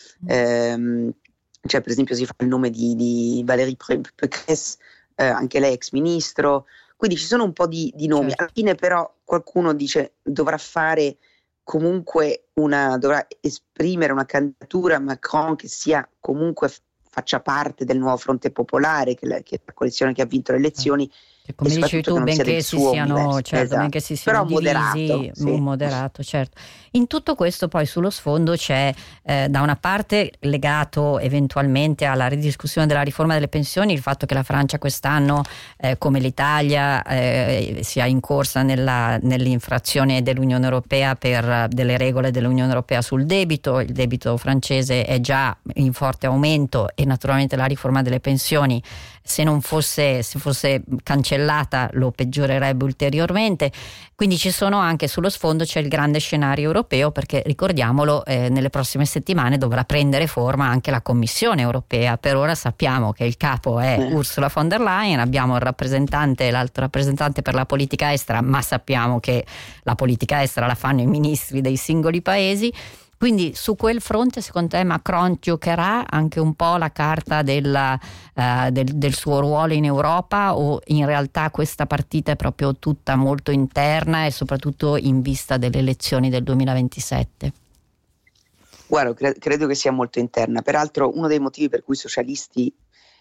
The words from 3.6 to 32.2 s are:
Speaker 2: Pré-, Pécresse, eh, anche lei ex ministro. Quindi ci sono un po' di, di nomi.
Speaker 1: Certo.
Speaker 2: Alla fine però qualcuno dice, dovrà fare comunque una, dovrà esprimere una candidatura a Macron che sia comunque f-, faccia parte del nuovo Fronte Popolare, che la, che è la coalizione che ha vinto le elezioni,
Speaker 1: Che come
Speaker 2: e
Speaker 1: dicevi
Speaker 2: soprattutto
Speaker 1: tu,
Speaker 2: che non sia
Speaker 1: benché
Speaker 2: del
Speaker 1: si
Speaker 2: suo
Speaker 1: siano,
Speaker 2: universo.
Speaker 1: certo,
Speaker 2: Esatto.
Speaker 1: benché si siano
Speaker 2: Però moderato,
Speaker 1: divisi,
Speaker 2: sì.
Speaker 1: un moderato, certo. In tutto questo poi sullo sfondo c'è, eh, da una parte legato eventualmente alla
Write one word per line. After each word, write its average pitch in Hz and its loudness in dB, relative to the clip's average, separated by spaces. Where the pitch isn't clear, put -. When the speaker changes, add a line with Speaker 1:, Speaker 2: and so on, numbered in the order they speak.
Speaker 2:
Pré-, - -4
Pécresse, - -4
eh, 135 -2
anche 127 0
lei 139 4
ex - -6
ministro. 147 0
Quindi 185 0
ci - -6
sono 240 0
un 180 0
po' 175 0
di, 165 -4
di 151 -4
nomi. 143 2
Speaker 1:
Certo. 135 -2
Speaker 2:
Alla 170 -4
fine 214 2
però 175 0
qualcuno 165 0
dice, 143 -2
dovrà 151 -2
fare 156 -2
comunque 165 0
una, 143 2
dovrà 139 0
esprimere 160 -2
una 135 0
candidatura 151 -2
a 135 0
Macron 151 -2
che 147 -12
sia 151 -2
comunque 147 -2
f-, - -10
faccia - -4
parte 143 -4
del 131 0
nuovo 131 0
Fronte 131 -2
Popolare, 139 0
che - -10
la, - -4
che - -12
è - -6
la - -20
coalizione 127 -2
che 131 -2
ha 127 0
vinto 127 -2
le 131 2
elezioni, 143 0
Speaker 1:
Che 135 -14
come 147 0
Speaker 2:
e 151 2
Speaker 1:
dicevi 165 0
Speaker 2:
soprattutto 160 -2
Speaker 1:
tu, 175 2
Speaker 2:
che 165 2
non 156 2
sia 147 2
Speaker 1:
benché - 0
Speaker 2:
del 165 0
Speaker 1:
si - -4
Speaker 2:
suo 139 4
Speaker 1:
siano, 147 2
Speaker 2:
universo. 143 0
Speaker 1:
certo, 127 -2
Speaker 2:
Esatto. 139 0
Speaker 1:
benché 147 -2
si 151 -6
siano 220 0
Speaker 2:
Però 165 0
moderato, 143 0
Speaker 1:
divisi, 147 -2
Speaker 2:
sì. 143 -2
Speaker 1:
un 151 2
moderato, 135 -2
certo. - -4
In 240 4
tutto 302 -2
questo 180 0
poi 156 0
sullo 175 0
sfondo 160 0
c'è, 139 0
eh, 139 0
da 139 2
una 147 2
parte 202 0
legato 147 0
eventualmente 139 2
alla 131 2